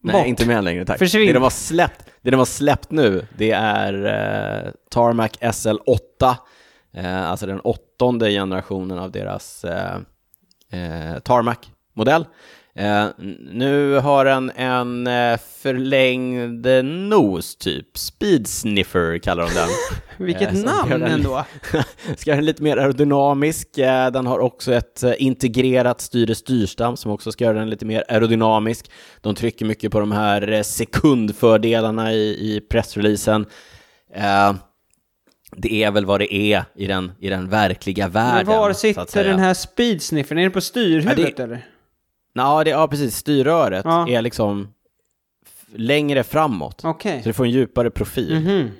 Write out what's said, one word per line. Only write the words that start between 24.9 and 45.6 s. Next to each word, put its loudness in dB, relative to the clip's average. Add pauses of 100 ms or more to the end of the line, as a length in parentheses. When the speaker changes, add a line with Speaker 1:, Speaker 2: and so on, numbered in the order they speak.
Speaker 1:
eh, 2
integrerat 0
styre-, 0
styrstam -2
som -8
också -6
ska -4
göra 2
den -4
lite -8
mer -2
aerodynamisk. 2 (300)
De -2
trycker -4
mycket -4
på 2
de 0
här, 0
eh, 2
sekundfördelarna 2
i, -2
i -4
pressreleasen. 0 (680)
Eh, 2 (1040)
det -2
är 2
väl 0
vad 2
det -2
är 2 (120)
i -8
den, -4
i -8
den -4
verkliga 0
Speaker 2:
Men -4
Speaker 1:
världen, 2
Speaker 2:
var 4
Speaker 1:
så 2
att -2
Speaker 2:
sitter 0
Speaker 1:
säga. 0
Speaker 2:
den 2
här 2
speed -2
sniffern? -2
Är 2
det 2
på -2
styrhuvudet, 0
Speaker 1:
Ja, 2 (120)
det -8
Speaker 2:
eller? -10 (640)
Speaker 1:
Ja, 2
det, 2
ja, 2
precis. -2
Styrröret 2
Speaker 2:
Ja. 2
Speaker 1:
är 2
liksom -2 (800)
f-, -20